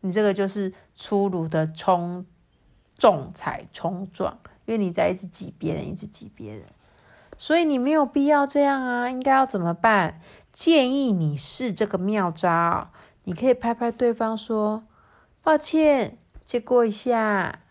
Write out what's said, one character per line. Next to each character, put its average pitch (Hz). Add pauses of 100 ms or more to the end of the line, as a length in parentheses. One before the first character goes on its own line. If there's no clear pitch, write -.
你 190
这 208
个 202
就 196
是 196 (220)
粗 202
鲁 175
的 160
冲， 180 (720)
重 175
踩 -
冲 185
撞， - (280)
因 -
为 226
你 196
在 175
一 185
直 185
挤 -
别 156
人， -
一 -
直 -
挤 -
别 104
人。 107 (760)
所 311
以 339
你 285
没 254
有 311
必 277
要 285
这 285
样 277
啊， 247
应 254
该 269
要 269
怎 -
么 170
办？ 190 (320)
建 277
议 277
你 160
试 226
这 214
个 202
妙 185
招， 170 (360)
你 185
可 226
以 247
拍 233
拍 233
对 233
方 220
说 214 (600)
：“抱 311
歉， 302 (280)
借 240
过 240
一 220
下。” 214 (120)